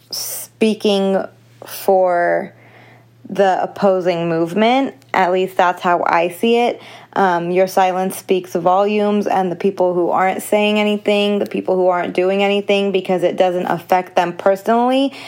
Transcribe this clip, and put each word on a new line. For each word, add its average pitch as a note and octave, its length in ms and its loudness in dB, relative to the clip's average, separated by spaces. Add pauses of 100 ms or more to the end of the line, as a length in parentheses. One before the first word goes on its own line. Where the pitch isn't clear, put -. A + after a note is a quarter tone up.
(100)
speaking G3 1120 -2 (440)
for F3+ 880 0 (760)
the F#3+ 340 0
opposing F#3 680 0
movement. G3+ 640 0 (200)
At F3+ 180 2
least F#3 240 -2
that's F3+ 240 2
how F3 260 0
I E3+ 220 2
see A#3 300 0
it. A#3+ 240 -2 (320)
Um, F3 360 0
your F#3 160 2
silence F#3 500 0
speaks - 380 -2
volumes, G3+ 720 2
and F#3 260 0
the E3+ 40 -10
people F#3 380 0
who F3 160 0
aren't F#3+ 320 0
saying G#3 360 0
anything, G#3 600 0
the G3+ 80 -4
people G3 300 -2
who F#3 120 2
aren't F3+ 260 0
doing G3 280 0
anything G3+ 500 0
because F#3 300 0
it F3 140 0
doesn't F3+ 300 0
affect F#3 500 -2
them F3 180 0
personally, A#3+ 800 0 (160)